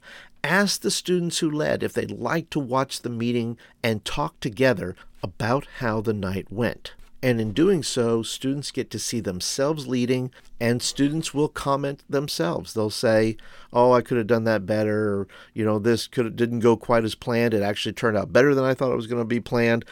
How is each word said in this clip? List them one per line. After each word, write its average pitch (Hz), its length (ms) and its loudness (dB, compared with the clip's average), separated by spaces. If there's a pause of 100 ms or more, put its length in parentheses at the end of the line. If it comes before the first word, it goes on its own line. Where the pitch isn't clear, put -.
(420)
Ask 185 400 2
the 202 100 0
students 175 480 -2
who 160 120 0
led 151 320 0
if 107 100 -4
they'd 107 180 -4
like 120 400 -4
to 151 100 0
watch 131 400 -2
the 120 80 -6
meeting 120 480 -2 (260)
and 113 220 0
talk - 340 -4
together 107 560 0 (260)
about 123 460 -2 (120)
how 113 200 0
the 110 140 0
night 95 360 -4
went. 104 440 -4 (280)
And 120 200 2
in 107 100 -2
doing 165 320 2
so, 117 400 0
students 135 480 -4
get 117 200 -6
to 110 80 -6
see 117 200 -4
themselves 127 640 -2
leading, 127 460 0 (260)
and 117 240 2
students 147 520 -2
will 147 160 0
comment 139 600 -4
themselves. 147 640 -2
They'll 107 160 0
say, 110 460 2 (380)
"Oh, 123 180 6
I 123 80 6
could 120 180 -2
have 110 100 -2
done 113 180 2
that 110 200 0
better," 107 440 0
or, 98 180 -2 (260)
you 110 120 -2
know, 107 120 2
"This 110 300 2
could, 110 300 -2
didn't 117 240 0
go 117 160 6
quite 117 260 2
as 107 120 -2
planned. 117 380 0
It 104 80 2
actually 104 300 -2
turned 110 240 0
out 95 160 -2
better 135 240 6
than 135 80 2
I 131 100 2
thought 127 200 0
it - 20 0
was 117 120 -4
gonna 120 180 -2
be 113 160 -2
planned." 117 500 0